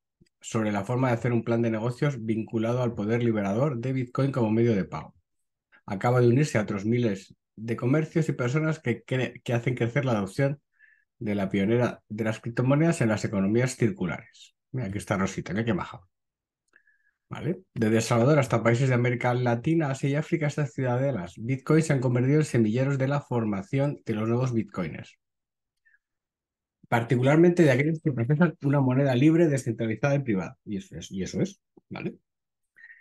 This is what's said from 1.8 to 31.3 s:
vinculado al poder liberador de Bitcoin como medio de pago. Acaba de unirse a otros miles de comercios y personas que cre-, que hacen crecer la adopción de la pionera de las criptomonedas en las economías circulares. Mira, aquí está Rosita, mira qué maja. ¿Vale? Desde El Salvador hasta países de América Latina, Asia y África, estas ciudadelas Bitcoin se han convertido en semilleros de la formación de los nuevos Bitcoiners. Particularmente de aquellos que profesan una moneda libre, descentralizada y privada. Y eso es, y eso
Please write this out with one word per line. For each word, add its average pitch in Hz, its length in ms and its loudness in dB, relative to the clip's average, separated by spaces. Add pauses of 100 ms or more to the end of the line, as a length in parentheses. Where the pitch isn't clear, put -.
vinculado 113 560 -2
al 117 140 -2
poder 110 280 -2
liberador 113 540 0
de 127 160 -4
Bitcoin 131 380 -2
como 120 180 0
medio 117 240 2
de 92 120 -2
pago. 78 280 -12 (720)
Acaba 123 360 0
de 120 60 6
unirse 131 300 4
a 107 60 2
otros 98 220 -6
miles 117 500 -2 (200)
de 113 200 -6
comercios 156 540 0
y 143 40 -2
personas 151 460 -2
que - 260 -4
cre-, - 380 -4
que 123 100 -4
hacen 120 220 -2
crecer 123 300 0
la 123 80 0
adopción 135 460 -2 (580)
de 104 180 -4
la 98 140 -2
pionera 110 600 0
de 107 140 -6
las 107 160 -4
criptomonedas 143 600 2
en 113 80 2
las 104 140 0
economías 107 520 0
circulares. - 800 -4 (160)
Mira, 127 160 -6
aquí 95 100 -6
está 101 200 -4
Rosita, 92 360 -4
mira 113 120 -2
qué 113 100 0
maja. - 260 -8 (1300)
¿Vale? - 320 -6 (140)
Desde 113 220 2
El 110 40 2
Salvador 127 380 4
hasta 120 240 0
países 120 260 2
de 127 60 2
América 123 400 0
Latina, 127 560 0
Asia 139 180 -4
y 139 60 0
África, 151 320 -2
estas 143 260 -4
ciudadelas 123 640 -2
Bitcoin 135 460 2
se 151 100 0
han 135 60 2
convertido 127 400 2
en 151 60 2
semilleros 127 520 2
de 131 100 0
la 139 140 -2
formación 120 840 -2
de 113 120 -4
los 107 120 -2
nuevos 123 240 0
Bitcoiners. 95 680 -6 (1700)
Particularmente 139 760 4
de 151 100 6
aquellos 147 320 0
que 156 80 0
profesan 147 520 2
una 139 180 2
moneda 131 320 2
libre, 160 340 4
descentralizada 123 680 0
y 139 80 0
privada. 95 420 -4
Y 107 120 -6
eso - 200 -14
es, - 140 -14
y 95 100 -6
eso 90 180 -6